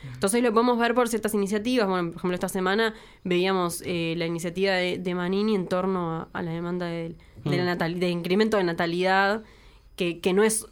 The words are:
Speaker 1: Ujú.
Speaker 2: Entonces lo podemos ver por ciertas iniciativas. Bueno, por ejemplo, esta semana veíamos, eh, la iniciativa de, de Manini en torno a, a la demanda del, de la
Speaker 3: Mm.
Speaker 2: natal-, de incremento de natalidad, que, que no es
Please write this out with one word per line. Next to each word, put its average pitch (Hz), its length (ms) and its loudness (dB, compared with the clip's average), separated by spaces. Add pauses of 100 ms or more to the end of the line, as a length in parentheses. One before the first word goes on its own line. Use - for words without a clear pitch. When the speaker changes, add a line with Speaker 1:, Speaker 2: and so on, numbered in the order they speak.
Speaker 1:
Ujú. 131 100 -14
Speaker 2:
Entonces 196 280 0
lo 247 100 2
podemos 233 260 4
ver 233 160 2
por 240 140 4
ciertas 220 240 -2
iniciativas. 208 560 0
Bueno, 180 220 0
por 175 80 -12
ejemplo, 180 160 -2
esta 180 160 -4
semana 202 420 2 (320)
veíamos, 180 600 0
eh, 165 320 -2
la 170 80 -2
iniciativa 175 480 -2
de, 180 240 0
de 180 160 -4
Manini 190 400 0
en 185 120 0
torno 185 480 0
a, 160 200 -6
a - 80 -6
la 170 100 -4
demanda 175 340 -4
del, 165 300 -8 (280)
de 151 120 0
la 175 60 2
Speaker 3:
Mm. 180 40 2
Speaker 2:
natal-, 175 340 -2
de 180 100 2
incremento 185 480 2
de 190 60 2
natalidad, 185 800 2 (540)
que, 170 240 -4
que 190 120 0
no 196 100 4
es 220 300 2